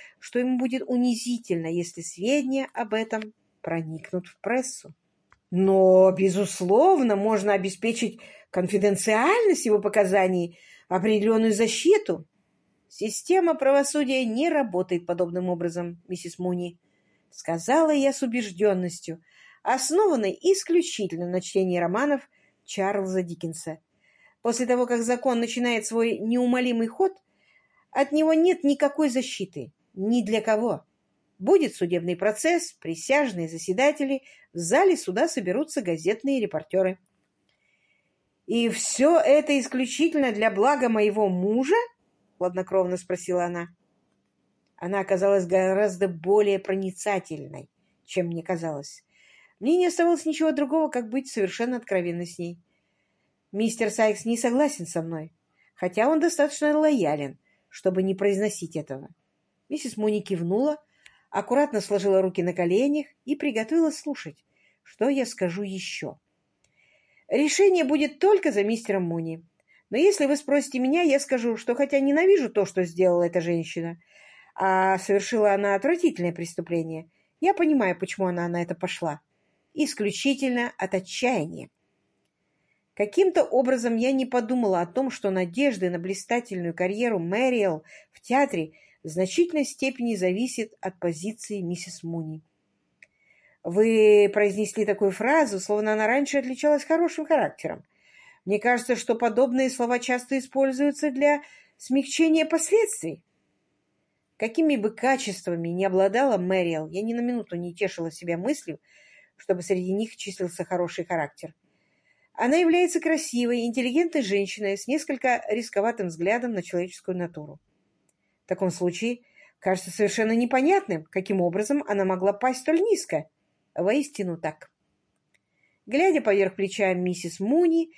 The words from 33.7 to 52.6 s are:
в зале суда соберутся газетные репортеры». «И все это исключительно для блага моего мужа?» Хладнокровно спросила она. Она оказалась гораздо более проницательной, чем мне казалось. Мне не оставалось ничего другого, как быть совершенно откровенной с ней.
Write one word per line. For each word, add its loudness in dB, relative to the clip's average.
в -12
зале 4
суда -2
соберутся -2
газетные -2
репортеры». -2
«И 0
все 2
это 4
исключительно 0
для 0
блага 2
моего 2
мужа?» 0
Хладнокровно -2
спросила -4
она. -6
Она -4
оказалась 2
гораздо 2
более 2
проницательной, -6
чем -2
мне -6
казалось. -6
Мне 2
не 4
оставалось 2
ничего 0
другого, 0
как -6
быть -6
совершенно -2
откровенной -4
с -14
ней. -10